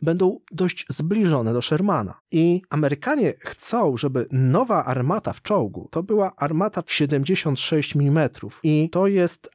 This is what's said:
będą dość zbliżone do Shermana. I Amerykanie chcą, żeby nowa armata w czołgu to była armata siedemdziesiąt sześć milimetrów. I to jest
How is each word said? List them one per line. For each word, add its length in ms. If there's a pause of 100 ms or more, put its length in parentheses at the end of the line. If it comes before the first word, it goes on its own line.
będą 380 (120)
dość 380
zbliżone 640
do 80
Shermana. 580 (120)
I 380
Amerykanie 720
chcą, 580
żeby 340
nowa 540
armata 480
w 80
czołgu 500
to 120
była 320
armata 520
siedemdziesiąt 720
sześć 360
milimetrów. 680
I 280
to 160
jest 480